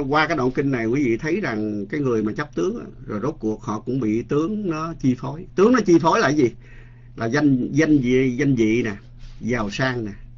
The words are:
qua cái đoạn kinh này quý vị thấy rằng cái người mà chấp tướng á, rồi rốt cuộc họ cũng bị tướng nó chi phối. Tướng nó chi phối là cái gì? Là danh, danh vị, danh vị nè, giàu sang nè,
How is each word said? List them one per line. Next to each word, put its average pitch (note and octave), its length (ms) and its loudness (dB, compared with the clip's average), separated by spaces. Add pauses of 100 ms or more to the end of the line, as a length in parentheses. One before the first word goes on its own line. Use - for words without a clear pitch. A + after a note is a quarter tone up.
qua D3+ 180 2
cái E3 100 -2
đoạn B2+ 140 0
kinh C#3+ 200 -2
này A#2 140 -2
quý C3 180 0
vị A2+ 140 2
thấy D#3+ 240 -2
rằng G#2+ 440 -4
cái D3+ 140 -6
người A#2+ 240 0
mà G#2+ 80 -2
chấp C3+ 240 -8
tướng F#3 240 -2
á, - 60 -12 (200)
rồi G#2+ 180 -6
rốt D#3 160 -4
cuộc G#2+ 240 -4
họ A2 160 -4
cũng B2+ 200 -4
bị A2+ 240 0
tướng F3+ 460 -2
nó D#3+ 320 -6
chi B2+ 180 2
phối. C#3+ 260 -10 (100)
Tướng A3 180 6
nó B3 120 4
chi E3+ 140 8
phối E3 200 4
là D#3 80 4
cái D3 100 2
gì? B2 140 4 (640)
Là A2 100 -6
danh, C3 460 2
danh D3+ 260 4
vị, B2+ 400 2
danh C#3 180 2
vị A2+ 280 4
nè, G#2 120 -4 (440)
giàu A2 300 -2
sang B2 360 -2
nè, G2 60 -8 (260)